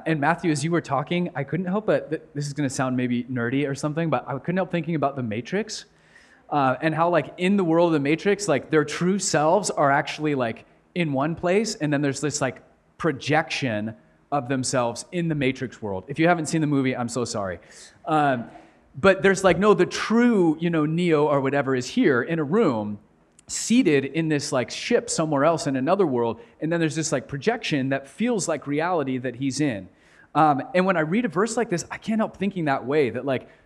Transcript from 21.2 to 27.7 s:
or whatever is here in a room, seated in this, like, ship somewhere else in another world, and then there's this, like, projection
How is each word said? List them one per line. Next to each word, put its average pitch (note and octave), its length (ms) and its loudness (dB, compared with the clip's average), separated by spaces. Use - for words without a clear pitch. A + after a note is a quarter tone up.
or C#3+ 140 2
whatever C3+ 340 0
is B2 120 -2
here D3 360 4
in E3 160 -4
a D#3 40 0
room, C3 540 0
seated F3 580 2
in D#3+ 240 -2
this, C#3+ 220 -2
like, B2+ 180 0
ship - 400 -2
somewhere D3+ 340 0
else D#3+ 220 2
in C3+ 100 -2
another F3 300 2
world, A#2 340 -2
and - 100 -2
then E3+ 80 0
there's D#3 160 -2
this, D#3 160 -4
like, C3 160 -2
projection C#3+ 640 -2